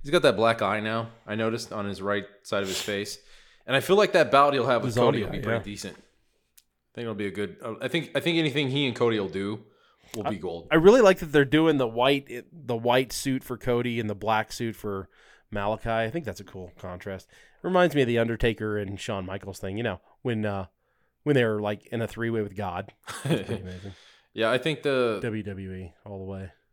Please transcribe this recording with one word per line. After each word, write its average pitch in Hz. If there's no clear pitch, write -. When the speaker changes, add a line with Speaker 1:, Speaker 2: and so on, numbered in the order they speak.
Speaker 1:
he's 143
got 165
that 123
black 113
eye 104
now, 113
I 107
noticed, 113
on 101
his 95
right 101
side 101
of 95
his 90
face. 104
And 131
I 135
feel 185
like 202
that 147
bout 139
he'll 127
have 120
with 123
Speaker 2:
Zombie 123
Speaker 1:
Cody 107
will -
be 101
Speaker 2:
eye, -
Speaker 1:
pretty 113
Speaker 2:
yeah. 107
Speaker 1:
decent. 101
I -
think 117
it'll 113
be 101
a 95
good, 98
uh, 110
I 131
think, 156
I 143
think 165
anything 147
he 139
and 117
Cody 113
will 95
do 98
will 107
be -
Speaker 2:
I, 214
Speaker 1:
gold. 85
Speaker 2:
I 156
really 202
like 190
that 170
they're 143
doing 156
the 127
white, 123
the 120
white 123
suit 131
for 123
Cody 120
and 107
the 101
black 107
suit 113
for 98
Malachi. 104
I 113
think 160
that's 101
a 98
cool 92
contrast. 92
Reminds 180
me 143
of 123
the 117
Undertaker 113
and 101
Shawn 98
Michaels 98
thing, 98
you 117
know, 98
when, 113
uh, 98
when 147
they 120
were, 107
like, 104
in 117
a 110
three-way 113
with 101
God. 95
That's 135
pretty 101
Speaker 1:
<laughs> -
Speaker 2:
amazing. 92
Speaker 1:
Yeah, 110
I 127
think 151
the 123
Speaker 2:
W 110
W 95
E 92
all 101
the 95
way. 95